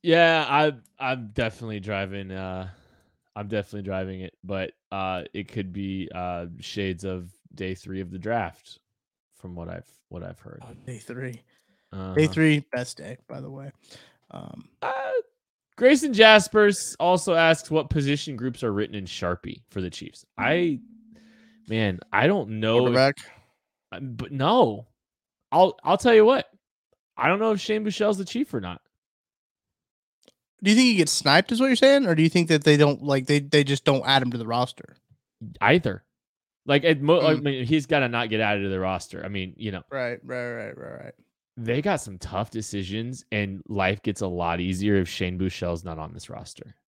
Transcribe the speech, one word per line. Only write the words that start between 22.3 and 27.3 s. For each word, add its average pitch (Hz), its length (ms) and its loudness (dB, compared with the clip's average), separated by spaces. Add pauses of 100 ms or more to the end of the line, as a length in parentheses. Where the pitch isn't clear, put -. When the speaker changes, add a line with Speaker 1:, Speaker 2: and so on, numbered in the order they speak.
Speaker 1:
know 110 180 2
if 123 40 6
Speaker 2:
Quarterback? 127 340 2 (800)
Speaker 1:
uh, 87 80 -12
but 127 300 -10
no. 135 560 0 (640)
I'll, 180 320 4
I'll 185 140 2
tell 233 180 4
you 214 100 10
what. 262 240 2 (680)
I 123 100 0
don't 190 120 2